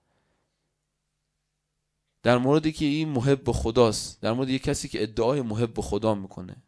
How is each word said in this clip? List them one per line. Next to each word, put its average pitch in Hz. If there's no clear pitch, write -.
در 123
موردی 151
که 156
این 151
محب 135
خداست، 113
در 107
مورد 131
یه 131
کسی 143
که -
ادعای 117
محب 117
خدا 104
می‌کنه." 95